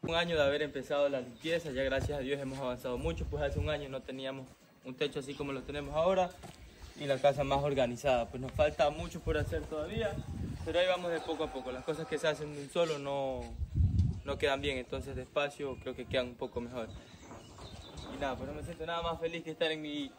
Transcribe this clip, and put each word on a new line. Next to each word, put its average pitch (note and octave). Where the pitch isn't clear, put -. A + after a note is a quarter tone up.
Un E3
año E3+
de D3+
haber C#3+
empezado C#3+
la C#3
limpieza, D#3
ya C3
gracias C3+
a C3+
Dios C#3
hemos C3+
avanzado B2
mucho, D#3+
pues D3
hace C#3+
un D3+
año C#3+
no C3
teníamos C3+
un B2+
techo D3
así C#3
como C#3
lo C3
tenemos C#3+
ahora F3+
y D3
la C#3
casa C#3+
más C#3
organizada. B2+
Pues B2+
nos C3+
falta D3+
mucho E3
por D#3
hacer D3+
todavía, F3
pero D#3+
ahí F3+
vamos F3+
de D#3+
poco D#3
a D3
poco. B2+
Las B2+
cosas D#3
que D3+
se D#3+
hacen D3+
de C#3+
un C#3
solo E3
no, C#3
no C#3
quedan C#3
bien, C#3
entonces C3
despacio C#3
creo C3
que A#2+
quedan B2
un A#2+
poco A#2+
mejor. A#2+
Y C3+
nada, C3+
pues C3
no D3
me D3+
siento D#3+
nada E3+
más E3
feliz E3
que D#3+
estar D#3
en D#3
mi D3